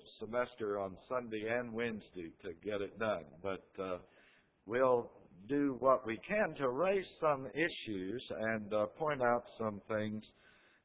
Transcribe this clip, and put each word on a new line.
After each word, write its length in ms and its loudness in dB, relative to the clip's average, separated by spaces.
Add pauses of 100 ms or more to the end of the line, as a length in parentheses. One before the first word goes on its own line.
(180)
semester 600 -2
on 180 -4 (100)
Sunday 400 -4
and 240 0
Wednesday 600 -6 (100)
to 120 -8 (140)
get 140 -2
it 160 -6
done. 280 0 (180)
But, 240 -4 (120)
uh, 200 -4 (640)
we'll 460 4 (360)
do 300 2
what 300 4
we 100 -2
can 380 0
to 140 0
raise 380 2 (140)
some 320 2
issues 760 -2
and, 420 -2
uh, 140 4 (100)
point 240 0
out 220 4 (160)
some 280 -2
things 380 -2 (600)